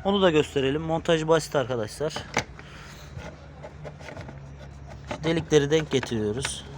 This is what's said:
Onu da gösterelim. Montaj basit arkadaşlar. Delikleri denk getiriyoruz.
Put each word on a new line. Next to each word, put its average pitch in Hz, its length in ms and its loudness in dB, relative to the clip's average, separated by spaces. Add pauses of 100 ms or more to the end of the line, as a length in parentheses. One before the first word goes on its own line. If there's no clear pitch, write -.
Onu 196 180 4
da 185 80 8
gösterelim. 143 520 2
Montaj 160 460 2
basit 160 280 4
arkadaşlar. 131 580 -2 (3000)
Delikleri 156 480 4
denk 156 200 2
getiriyoruz. 117 760 0 (120)